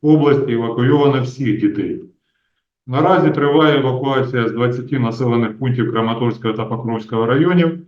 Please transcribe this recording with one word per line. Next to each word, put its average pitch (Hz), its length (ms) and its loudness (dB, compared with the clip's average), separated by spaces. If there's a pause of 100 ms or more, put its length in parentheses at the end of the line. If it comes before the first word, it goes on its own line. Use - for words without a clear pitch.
області 143 500 4
евакуйовано 131 680 2
всіх 123 380 -4
дітей. 101 420 -2 (840)
Наразі 151 420 2
триває 147 480 2
евакуація 127 680 -2
з - 40 -2
двадцяти 123 460 -2
населених 117 600 -2
пунктів 123 340 -2
Краматорського 113 640 -2
та 110 100 -6
Покровського 113 640 -4
районів, 165 600 2